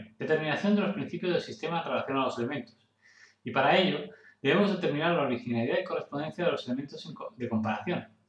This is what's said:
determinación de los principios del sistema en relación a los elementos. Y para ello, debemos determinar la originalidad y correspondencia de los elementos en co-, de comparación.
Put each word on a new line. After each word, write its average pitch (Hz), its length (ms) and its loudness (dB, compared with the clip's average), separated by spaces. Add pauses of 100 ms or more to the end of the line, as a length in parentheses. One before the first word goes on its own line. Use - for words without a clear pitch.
(200)
determinación 156 560 2
de 202 60 4
los 185 120 0
principios - 380 -2
del 170 100 2
sistema 165 380 -4
en 160 60 -4
relación 135 320 -2
a 135 80 2
los 127 120 -2
elementos. 123 380 -4 (720)
Y - 60 -6
para 151 260 6
ello, 165 320 2 (320)
debemos 185 300 4
determinar 165 440 0
la 151 60 2
originalidad 123 580 0
y - 40 0
correspondencia - 640 -4
de 170 60 2
los - 160 -4
elementos 143 380 -6
en 160 80 -12
co-, - 240 -12
de 120 100 -4
comparación. 110 600 -2 (220)